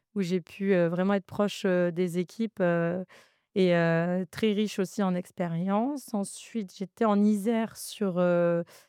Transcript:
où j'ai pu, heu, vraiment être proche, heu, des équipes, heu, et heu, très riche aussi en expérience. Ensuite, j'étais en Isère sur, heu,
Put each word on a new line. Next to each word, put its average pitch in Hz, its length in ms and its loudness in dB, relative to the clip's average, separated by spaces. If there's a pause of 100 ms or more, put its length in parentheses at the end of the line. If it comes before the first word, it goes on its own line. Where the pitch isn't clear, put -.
(140)
où 202 80 -2
j'ai 180 180 -2
pu, 196 340 -4
heu, 175 140 4
vraiment 185 260 0
être 196 120 -2
proche, - 400 -2
heu, 180 260 2
des 175 260 -2
équipes, 208 420 -6
heu, 175 440 0 (500)
et 185 200 4
heu, 170 560 2
très 214 220 0
riche 202 260 -2
aussi 196 240 -2
en 185 120 0
expérience. 190 1000 -4
Ensuite, 202 600 -6
j'étais - 280 -4
en 208 200 4
Isère 214 520 0
sur, 185 420 -4
heu, 175 460 2 (240)